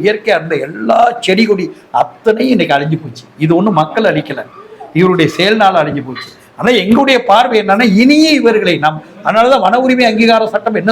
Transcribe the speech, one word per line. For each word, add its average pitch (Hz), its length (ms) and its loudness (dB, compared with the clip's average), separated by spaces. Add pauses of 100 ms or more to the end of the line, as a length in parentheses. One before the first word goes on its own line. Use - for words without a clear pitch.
இயற்கையா 208 380 0
இருந்த 160 160 -6 (120)
எல்லா 113 320 -2 (260)
செடி 190 200 2
கொடி 185 200 -2 (360)
அத்தனையும் 233 540 -2
இன்னைக்கு 160 220 0
அழிஞ்சு 156 260 -2
போச்சு. 123 200 -16 (200)
இது 160 160 0
ஒண்ணும் 190 220 0
மக்கள் 165 300 -2
அழிக்கல, 147 300 -6 (580)
இவருடைய 170 280 2 (100)
செயல்னால 190 460 2
அழிஞ்சு 143 240 -6
போச்சு. - 220 -14 (280)
ஆனா 202 140 -2 (100)
எங்களுடைய 247 360 2 (120)
பார்வை 226 320 2
என்னன்னா, 202 240 0 (160)
இனியே 302 380 4
இவர்களை 220 380 0
நாம், 156 200 -2 (260)
அதனாலதான் 226 420 2
வன 226 200 2
உரிமை 254 200 2
அங்கீகார 220 500 2
சட்டம் 208 260 -4
என்ன 208 100 -2